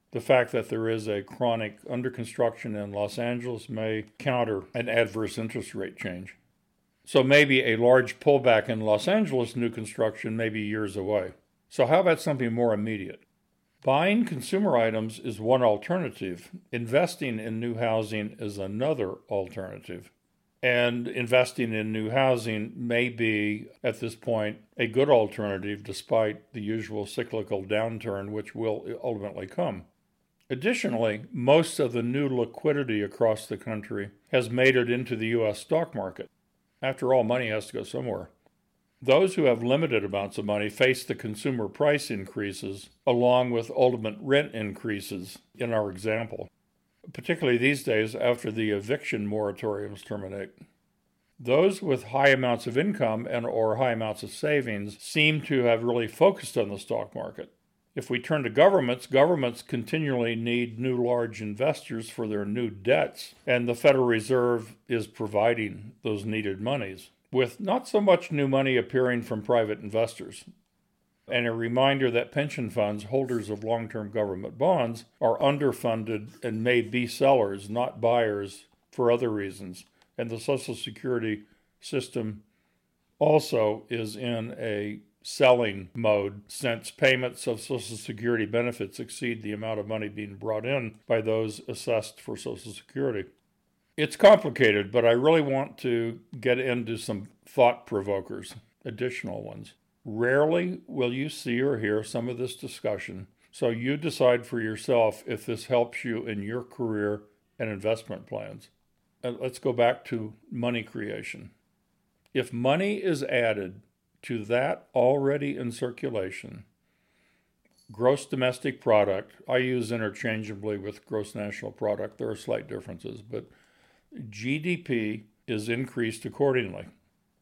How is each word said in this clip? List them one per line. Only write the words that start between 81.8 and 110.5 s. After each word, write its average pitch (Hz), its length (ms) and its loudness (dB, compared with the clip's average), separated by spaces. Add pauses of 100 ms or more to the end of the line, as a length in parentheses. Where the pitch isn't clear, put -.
system 117 640 -6 (800)
also 120 680 4
is 110 280 -6
in 117 420 -6
a 107 400 -4 (280)
selling 113 680 4
mode, 104 520 0
since 117 440 -6
payments 127 560 0
of 117 120 -2
Social 113 380 -8
Security 113 480 -2
benefits 113 560 -4
exceed 117 420 -6
the 104 100 -6
amount 107 280 -4
of 101 80 -8
money 107 180 -4
being 104 280 -10
brought 107 320 -4
in 127 300 -4 (120)
by 117 140 2
those 110 440 -2
assessed 113 540 -4
for 113 160 -10
Social 117 360 -10
Security. 117 560 -6 (680)
It's 151 200 -2
complicated, 117 760 6
but 117 140 4
I 117 60 8
really 151 280 6
want 135 380 -2
to 117 400 -2 (200)
get 123 200 2
into 120 400 -2
some 107 300 -6 (180)
thought 120 400 4
provokers, 98 680 -4 (300)
additional 117 580 -6
ones. 104 300 -14 (320)
Rarely 147 800 2
will 123 280 -2
you 139 160 -4
see 120 320 -4
or 135 160 0
hear 107 260 0
some 120 240 -6
of 123 80 -6
this 123 180 -6
discussion, 101 760 -8 (220)
so 123 200 0
you 120 260 -2
decide 127 480 2
for 120 160 -6
yourself 110 640 0
if 113 200 -6
this 113 200 -6
helps 120 380 0
you 113 220 -4
in 104 160 -6
your 113 200 -6
career 104 600 -2 (360)
and 113 120 -4
investment 107 560 -4
plans. 107 420 -12 (540)
Uh, 123 180 -6
let's 127 180 -6
go 135 140 0
back 120 340 4
to 110 280 -6 (160)